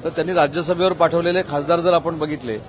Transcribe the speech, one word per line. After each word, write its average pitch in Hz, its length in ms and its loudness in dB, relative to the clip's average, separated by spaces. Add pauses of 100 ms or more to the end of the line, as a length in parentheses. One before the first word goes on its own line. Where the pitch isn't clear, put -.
तर 156 60 -4
त्यांनी 165 240 -4
राज्यसभेवर 170 600 2
पाठवलेले 170 560 2
खासदार 147 300 0
जर 175 140 2
आपण 165 240 0
बघितले 131 400 -6 (120)